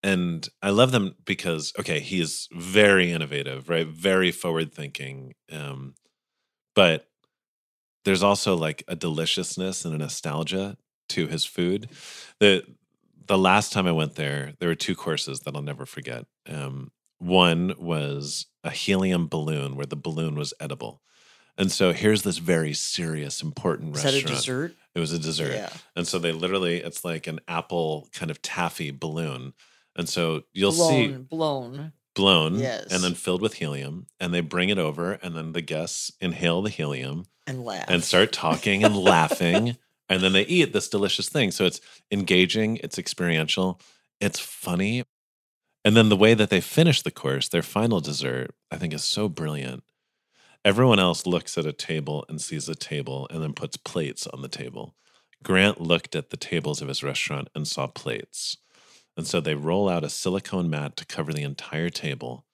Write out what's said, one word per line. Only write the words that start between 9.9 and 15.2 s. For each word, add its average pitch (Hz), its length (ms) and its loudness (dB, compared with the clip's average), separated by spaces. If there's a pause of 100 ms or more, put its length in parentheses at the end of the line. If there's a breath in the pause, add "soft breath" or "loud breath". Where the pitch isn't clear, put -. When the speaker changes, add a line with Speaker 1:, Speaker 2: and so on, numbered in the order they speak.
Speaker 1:
a 76 40 -4
nostalgia 82 800 -6 (340)
to - 180 -2
his 78 160 -4
food. 95 440 -2 (520 loud breath)
The, 98 240 6 (640)
the 98 120 4
last 95 340 6
time 95 140 2
I 87 60 4
went 78 240 0
there, 71 420 -4
there 87 100 0
were 82 60 2
two - 220 -4
courses 73 440 -4